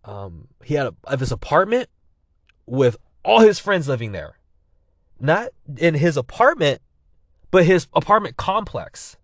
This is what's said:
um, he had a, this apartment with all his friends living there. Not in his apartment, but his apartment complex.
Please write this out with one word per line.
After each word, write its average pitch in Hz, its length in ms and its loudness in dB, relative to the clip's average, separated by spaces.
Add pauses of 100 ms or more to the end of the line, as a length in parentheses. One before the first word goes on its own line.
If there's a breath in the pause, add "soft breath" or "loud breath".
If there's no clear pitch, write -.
um, 98 440 -16 (140)
he 143 120 -6
had 131 200 -4 (100)
a, 139 120 -6
this 127 140 -4
apartment 220 580 -2 (760)
with 127 320 0 (260)
all 226 160 4
his 214 180 6
friends 175 300 -2
living 117 240 -6
there. 76 260 -14 (800)
Not 170 300 0 (300)
in 165 160 2
his 147 240 0
apartment, 175 640 0 (680)
but 180 140 6
his 180 300 2
apartment 202 420 0
complex. - 880 -8